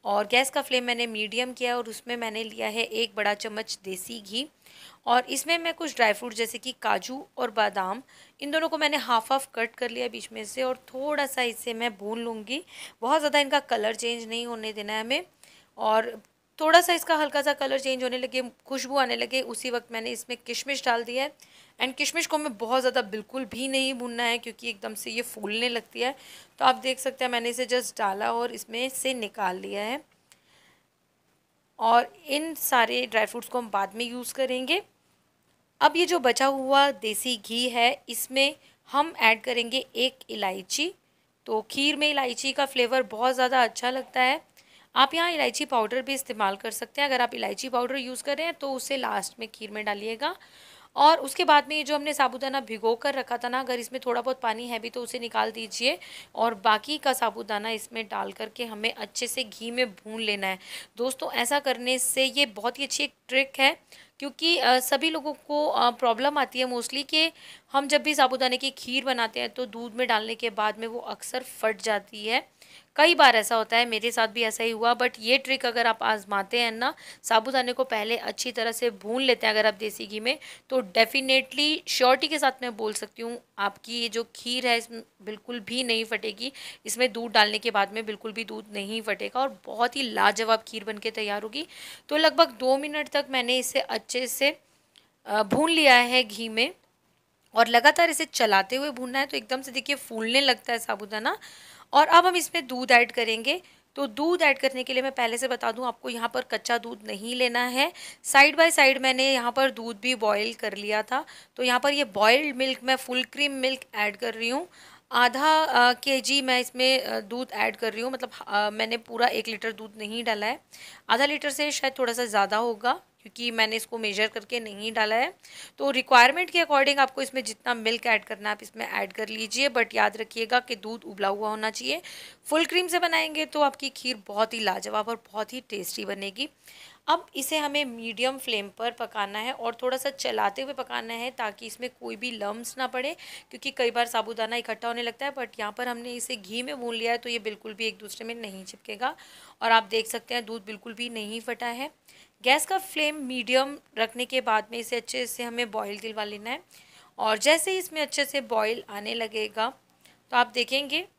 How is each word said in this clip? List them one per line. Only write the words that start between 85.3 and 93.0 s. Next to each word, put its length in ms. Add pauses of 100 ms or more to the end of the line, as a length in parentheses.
भी 240
नहीं 200
फटेगी। 480 (340)
इसमें 260
दूध 200
डालने 260
के 120
बाद 220
में 140
बिल्कुल 260
भी 120
दूध 280
नहीं 300
फटेगा 380
और 260
बहुत 300
ही 60
लाजवाब 640
खीर 160
बन 140
के 120
तैयार 320
होगी। 240 (420)
तो 80
लगभग 340
दो 260
मिनट 320